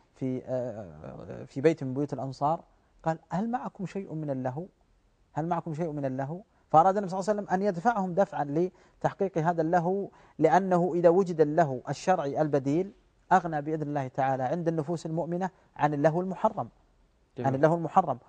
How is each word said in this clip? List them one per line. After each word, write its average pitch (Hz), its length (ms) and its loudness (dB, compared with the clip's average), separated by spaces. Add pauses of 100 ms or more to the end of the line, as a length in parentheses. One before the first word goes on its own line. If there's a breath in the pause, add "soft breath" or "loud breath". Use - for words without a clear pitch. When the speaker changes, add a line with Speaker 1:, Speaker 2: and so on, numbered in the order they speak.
(140)
Speaker 1:
في، 131 320 -4
آه، 117 1000 -8
في 131 160 -8
بيت 160 220 2
من 131 100 -4
بيوت 143 200 -4
الأنصار 135 500 -4 (400)
قال: 160 160 -2 (100)
"هل 202 200 -4
معكم 233 360 -8
شيء 196 280 -10
من 156 160 -6
اللهو؟ 131 360 -6 (680)
هل 156 140 -4
معكم 170 260 -4
شيء 156 180 -4
من 147 140 -6
اللهو؟" 139 360 -6 (300)
فأراد 185 260 8
النبي 202 140 -2
صلى 190 80 -4
الله 196 100 -2
عليه 208 120 0
وسلم 180 120 -4
أن 190 140 2
يدفعهم 190 460 0
دفعا 170 300 0 (560 soft breath)
لتحقيق 180 380 -2
هذا 165 240 2
اللهو، 180 480 0 (300 soft breath)
لأنه 180 560 4
إذا 175 140 6
وجد 175 320 4
اللهو 147 380 2 (100)
الشرعي 147 520 -2
البديل 147 500 0 (400)
أغنى 175 300 2
بإذن 156 200 -4
الله 143 260 -4
تعالى 131 360 0
عند 160 240 -2
النفوس 160 380 -2
المؤمنة 170 440 -4 (260 soft breath)
عن 151 180 0
اللهو 151 280 2
المحرم، 190 480 -2 (680)
Speaker 2:
جميل. 127 100 -2
Speaker 1:
عن 135 80 2
اللهو 156 200 4
المحرم، 165 540 0